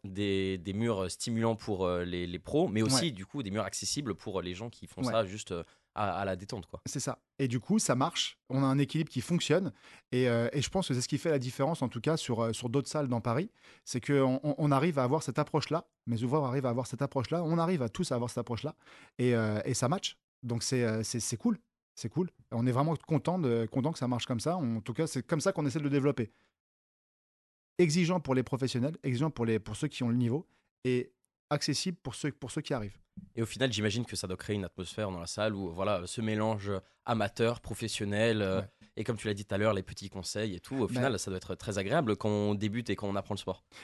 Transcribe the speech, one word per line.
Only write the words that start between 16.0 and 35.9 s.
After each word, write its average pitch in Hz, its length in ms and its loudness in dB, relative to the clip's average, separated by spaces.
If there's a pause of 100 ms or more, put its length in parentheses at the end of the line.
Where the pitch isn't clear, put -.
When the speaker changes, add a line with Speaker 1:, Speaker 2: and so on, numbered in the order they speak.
Speaker 2:
Mes 117 180 -2
ouvreurs 139 200 2
arrivent 131 220 0
à 127 40 2
avoir 120 160 0
cette - 160 -6
approche-là. 139 420 -2
On 165 140 2
arrive 170 240 2
à 117 80 0
tous - 220 -2
à 135 40 2
avoir 120 140 0
cette - 100 -8
approche-là. 120 360 -4 (440)
Et, 123 160 4
euh, 107 280 2
et 131 100 0
ça 120 140 2
match. 180 300 -2 (260)
Donc, 120 200 -2
c'est, 127 200 2
euh, 110 180 2
c'est, 110 200 -4
c'est - 160 -4
cool. 233 200 2 (380)
C'est - 120 -6
cool. 170 220 -2 (220)
On 117 140 0
est 127 60 4
vraiment 143 240 4
content 165 440 0
de, 117 300 4
content 135 220 0
que - 80 -6
ça 123 80 0
marche 120 180 0
comme 120 140 0
ça. 165 180 0
On, 117 200 0
en 107 40 -6
tout 117 120 -6
cas, 160 120 0
c'est 135 200 -2
comme 156 160 0
ça 196 100 2
qu'on 139 140 0
essaie 143 140 0
de 147 40 -2
le 143 60 0
développer. 135 420 2 (1500)
Exigeant 175 420 4
pour 135 160 0
les 127 80 4
professionnels, 127 600 -2
exigeant 139 280 0
pour 117 140 -2
les, 113 140 4
pour 107 180 -8
ceux 156 100 -2
qui - 160 -6
ont 120 60 2
le 117 60 2
niveau 120 300 0 (380)
et 123 300 0 (360)
accessible 151 540 -2
pour 123 100 -6
ceux, 147 180 -4
pour - 200 -10
ceux 156 100 -4
qui 151 120 -4
arrivent. 107 240 -6 (380)
Speaker 1:
Et 117 60 0
au 117 40 0
final, 127 260 0
j'imagine 107 340 0
que - 100 -8
ça 92 120 -4
doit 90 100 -4
créer - 180 -4
une 98 100 -2
atmosphère 95 460 -6
dans 90 80 -6
la 85 80 -8
salle 107 280 0
où, 95 180 -4
voilà, 95 320 0